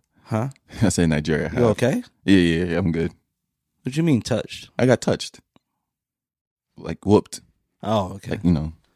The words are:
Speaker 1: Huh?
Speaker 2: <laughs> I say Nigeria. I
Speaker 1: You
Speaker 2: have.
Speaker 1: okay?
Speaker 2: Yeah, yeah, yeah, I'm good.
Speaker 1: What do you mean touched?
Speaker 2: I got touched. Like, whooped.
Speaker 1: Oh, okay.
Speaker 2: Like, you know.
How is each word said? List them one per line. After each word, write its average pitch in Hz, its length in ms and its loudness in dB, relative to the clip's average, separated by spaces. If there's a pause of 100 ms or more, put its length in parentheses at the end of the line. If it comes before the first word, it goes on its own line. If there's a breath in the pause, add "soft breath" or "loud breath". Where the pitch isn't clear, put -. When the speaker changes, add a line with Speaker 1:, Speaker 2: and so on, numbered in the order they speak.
(220)
Speaker 1:
Huh? 117 280 -4 (160)
Speaker 2:
<laughs> - 160 -12
I 107 80 4
say 87 160 2
Nigeria. 76 420 0
I - 80 -10
Speaker 1:
You 123 60 2
Speaker 2:
have. 117 100 4
Speaker 1:
okay? 139 300 -2 (220)
Speaker 2:
Yeah, 95 140 6
yeah, 85 280 2
yeah, 85 120 -2
I'm 90 140 0
good. 82 200 -4 (680)
Speaker 1:
What 131 100 -8
do 139 60 -12
you 165 60 0
mean 139 180 2
touched? - 560 -6
Speaker 2:
I 120 80 2
got 123 160 4
touched. - 380 -4 (1400)
Like, 82 280 -10
whooped. - 360 2 (420)
Speaker 1:
Oh, 101 320 -2
okay. 101 180 -12
Speaker 2:
Like, 101 120 -4
you 87 80 4
know. 80 200 -2 (240)